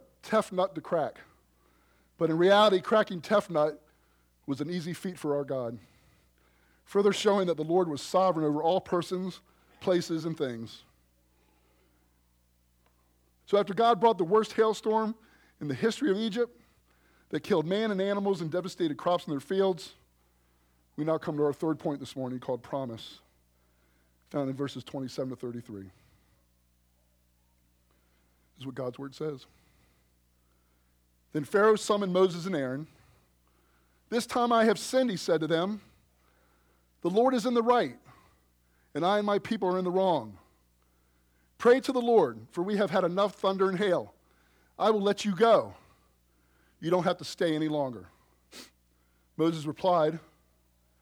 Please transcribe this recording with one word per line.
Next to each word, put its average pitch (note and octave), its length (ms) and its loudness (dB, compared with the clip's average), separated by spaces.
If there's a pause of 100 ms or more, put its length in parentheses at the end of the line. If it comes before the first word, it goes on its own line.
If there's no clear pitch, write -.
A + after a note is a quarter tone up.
(220)
Tefnut G3 540 -2
to D#3+ 60 -10
crack. D3+ 380 -4 (1000)
But E3 120 0
in D#3+ 80 0
reality, G3 420 6
cracking G3+ 420 0
Tefnut D#3 580 0 (680)
was C#3 160 -4
an D3 80 -6
easy F3 240 -6
feat F3+ 240 -10
for D3 180 -2
our C#3+ 80 -2
God, B2+ 360 -6 (1040)
further G3+ 280 2
showing G3 360 2
that E3 100 0
the D3+ 60 -2
Lord F3 240 2
was C#3+ 140 -6
sovereign F#3 440 2
over D3 160 0
all E3+ 180 2
persons, F#3 640 -4 (380)
places, E3+ 460 0
and E3 120 -6
things. A#2 460 -8 (2500)
So G3+ 120 2
after G3+ 160 0
God A3+ 260 2
brought A3+ 180 4
the F3 60 0
worst G#3 300 0
hailstorm A3 600 0 (440)
in D3+ 100 -8
the C#3 40 -2
history G#3+ 380 -2
of F#3+ 60 0
Egypt A3+ 380 -4 (720)
that D#3 100 -4
killed D#3+ 260 0
man G#3 240 0
and F#3+ 120 -2
animals G3 400 -2
and D#3+ 100 -6
devastated F3 460 -4
crops F3 280 0
in F3 60 -6
their C#3 80 -2
fields, F#3+ 560 -2 (1000)
we D3+ 80 -4
now D#3+ 140 0
come D3+ 200 -6
to D3 60 2
our D3 100 2
third D#3 260 -2
point D3 200 -4
this C3 160 -14
morning B2+ 240 -6
called B2 220 -6
promise, B2 600 -10 (1080)
found C#3 200 -4
in C3+ 60 -6
verses C3 280 -8
twenty-seven C3 480 -8
to B2+ 40 -12
thirty-three. A#2 540 -12 (2750)
This - 40 -20
is B2+ 60 -14
what C3 100 -12
God's B2 240 -8
word C#3 160 -12
says. D3+ 320 -8 (1800)
Then D3+ 140 -4
Pharaoh G#3+ 320 4
summoned G3+ 360 -2
Moses F3 320 2
and F#3+ 100 -6
Aaron. C#3 320 -6 (1200)
"This A3+ 180 -2
time A#3+ 240 0
I A3+ 140 6
have G#3+ 120 4
sinned," B3+ 320 0
he F#3 80 -2
said D#3+ 240 0
to D#3+ 60 -4
them. F3+ 340 -2 (1200)
"The F3 80 -2
Lord A#3 240 4
is A3 120 0
in G#3+ 80 0
the A#3 100 2
right, A3 340 2 (960)
and D3+ 120 -2
I G3+ 120 2
and G#3 80 -2
my G3+ 140 2
people F#3+ 340 -2
are F#3 60 -2
in F#3 60 -2
the F3+ 60 -2
wrong. D#3+ 460 0 (1200)
Pray B3 240 6
to - 100 -4
the B3 100 0
Lord, F#3+ 380 4 (120)
for E3+ 120 -4
we G3+ 140 -2
have G3 120 0
had F#3 140 0
enough F#3+ 320 0
thunder F#3+ 340 0
and F#3 80 -2
hail. E3+ 360 0 (680)
I G3+ 100 4
will G#3+ 120 2
let G3+ 240 0
you G3+ 100 -2
go. E3 400 4 (1040)
You D#3 100 -6
don't F3+ 140 2
have F3+ 140 0
to D3 80 -14
stay E3 300 -2
any D#3 120 -2
longer." C3 420 -4 (1300)
Moses D#3+ 280 -2
replied, D#3+ 540 0 (840)